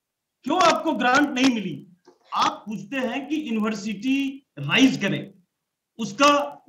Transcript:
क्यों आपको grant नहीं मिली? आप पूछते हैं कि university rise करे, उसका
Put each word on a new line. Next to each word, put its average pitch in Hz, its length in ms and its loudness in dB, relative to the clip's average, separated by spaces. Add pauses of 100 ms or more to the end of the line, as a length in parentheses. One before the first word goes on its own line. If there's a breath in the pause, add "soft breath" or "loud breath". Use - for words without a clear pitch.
(440)
क्यों 320 180 0
आपको 320 300 2
grant 247 380 2
नहीं 247 260 2
मिली? 180 320 -8 (480)
आप - 320 0
पूछते 208 280 -10
हैं 254 320 -4
कि 294 220 -6
university 220 1000 -4 (120)
rise 190 380 4
करे, 190 360 -4 (640)
उसका 285 720 2